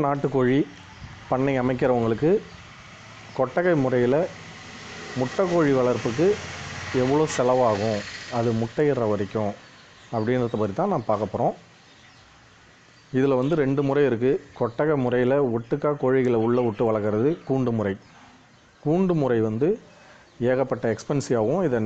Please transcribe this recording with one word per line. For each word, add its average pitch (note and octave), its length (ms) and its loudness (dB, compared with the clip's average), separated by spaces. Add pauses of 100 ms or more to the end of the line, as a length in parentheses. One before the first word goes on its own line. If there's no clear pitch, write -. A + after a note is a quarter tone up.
நாட்டுக்கோழி C#3 560 2 (720)
பண்ணை C3+ 300 0
அமைக்கிறவங்களுக்கு B2 680 2 (1080)
கொட்டகை E3+ 440 2
முறையில B2 340 2 (1040)
முட்டைக்கோழி E3 600 2
வளர்ப்புக்கு B2 480 0 (760)
எவ்வளோ C#3+ 240 2 (120)
செலவாகும், A2+ 600 2 (400)
அது A#2 120 2 (100)
முட்டையிடுற B2 520 0
வரைக்கும் G#2 380 -2 (640)
அப்படின்றத A#2 460 0
பத்தி G2+ 160 -2
தான் G3 180 0
நான் A#2+ 140 -4
பார்க்க G#2 240 -2
போறோம். C#3+ 240 -2 (1600)
இதுல C3+ 220 2
வந்து D3+ 220 0
ரெண்டு C#3 260 0
முறை C#3+ 200 2
இருக்கு. A#2+ 220 0 (280)
கொட்டகை D3 460 0
முறையில B2 360 2 (160)
ஒட்டுக்கா C#3+ 340 -2 (120)
கோழிகளை B2+ 440 2
உள்ள A#2+ 200 2
விட்டு A2+ 240 0
வளர்க்குறது G#2+ 400 0 (180)
கூண்டு B2+ 300 0
முறை. G2 160 0 (920)
கூண்டு F3+ 380 2
முறை A#2+ 260 2
வந்து A#2+ 200 0 (840)
ஏகப்பட்ட B2+ 440 0
எக்ஸ்பென்சிவ் C3 460 -2
ஆகும். D#3+ 280 0
இதை A#2+ 160 0